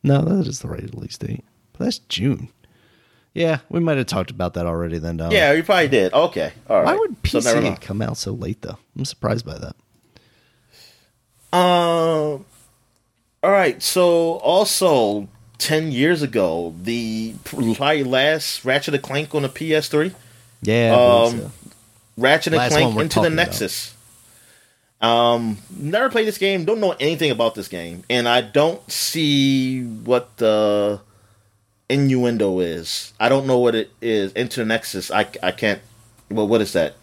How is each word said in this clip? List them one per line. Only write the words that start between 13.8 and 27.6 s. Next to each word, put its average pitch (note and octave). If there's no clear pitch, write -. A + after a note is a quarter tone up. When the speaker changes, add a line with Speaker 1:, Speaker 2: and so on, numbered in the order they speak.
Speaker 2:
so E3+
also C3
ten D#3
years D3
ago, F2
the A2+
probably C#3
last C3+
Ratchet C#3
and C3+
Clank D3
on D3
the C3
P D#3+
S D3+
three. D#3+
Speaker 1:
Yeah, A#2
I A#2+
believe A#2+
Speaker 2:
Um, -
Speaker 1:
so. -
Speaker 2:
Ratchet C#3+
and D#3+
Speaker 1:
Last B2
Speaker 2:
Clank D3
Speaker 1:
one A2
we're A2
Speaker 2:
Into D#3+
the -
Speaker 1:
talking E3
about. E3
Speaker 2:
Nexus. -
Um, A#2
never G#3
played A3
this G#3
game, F#3+
don't A3
know F#3+
anything D3+
about A2+
this G2+